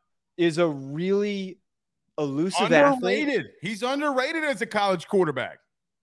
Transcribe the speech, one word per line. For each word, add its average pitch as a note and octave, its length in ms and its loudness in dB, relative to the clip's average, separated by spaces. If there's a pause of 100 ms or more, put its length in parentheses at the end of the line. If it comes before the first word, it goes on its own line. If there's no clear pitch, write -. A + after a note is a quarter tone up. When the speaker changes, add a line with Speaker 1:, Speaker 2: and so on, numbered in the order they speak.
(360)
Speaker 1:
is E3+ 220 0
a F3 100 4
really F#3 880 -4 (600)
elusive E3 540 0
athlete. D3+ 500 4
Speaker 2:
Underrated. A3+ 300 -2 (100)
He's G#3 200 -6
underrated C#4+ 600 -2
as C4 180 -2
a A3 40 -6
college G3 420 0
quarterback. C3 500 -2 (440)